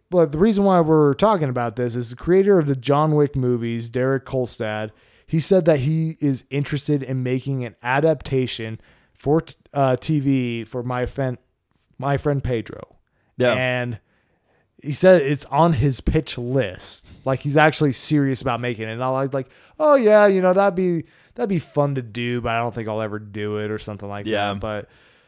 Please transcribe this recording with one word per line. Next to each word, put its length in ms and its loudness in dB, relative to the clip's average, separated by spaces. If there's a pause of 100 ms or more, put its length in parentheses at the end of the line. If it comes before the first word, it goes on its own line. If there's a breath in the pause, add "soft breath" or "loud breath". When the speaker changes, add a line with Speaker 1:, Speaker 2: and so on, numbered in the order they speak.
Speaker 1:
but 240 4
the 60 -4
reason 260 4
why 160 6
we're 340 4
talking 340 2
about 280 -4
this 200 -2
is 140 -6
the 60 -14
creator 420 4
of 80 2
the 100 0
John 380 2
Wick 220 2
movies, 520 -2
Derek 360 -2
Kolstad, 640 -6 (360 soft breath)
he 140 -2
said 240 2
that 160 4
he 400 -2
is 300 -2
interested 520 -4
in 200 -6
making 420 -4
an 180 -12
adaptation 960 -2 (320 soft breath)
for 280 0
t-, 140 -14 (180)
uh, 240 2
T 240 -2
V 440 -2
for 180 -10
My 240 -4
Friend, 320 -4 (600)
My 180 -2
Friend 280 -2
Pedro. 520 -6 (420)
Speaker 2:
Yeah. 160 4
Speaker 1:
And 440 -2 (840)
he 100 -6
said 300 6
it's 240 -2
on 280 2
his 260 0
pitch 360 -2
list. 720 -6 (160)
Like, 160 -2
he's 160 -2
actually 360 4
serious 500 -2
about 180 -4
making 280 -6
it. 40 -8
And 100 -8
I 80 -2
was 220 -4
like, 160 -6 (300 soft breath)
"Oh, 160 4
yeah, 320 6
you 160 4
know, 100 4
that'd 220 4
be, 300 -2 (300 soft breath)
that'd 140 -4
be 120 0
fun 340 -2
to 80 -4
do, 400 -4
but 80 -4
I 80 0
don't 160 -4
think 140 -6
I'll 120 -4
ever 180 -6
do 400 -8
it," 120 -4
or 80 -6
something 300 -12
like 180 -10
Speaker 2:
Yeah. 260 -2
Speaker 1:
that. 80 -6
But 300 -8 (380 soft breath)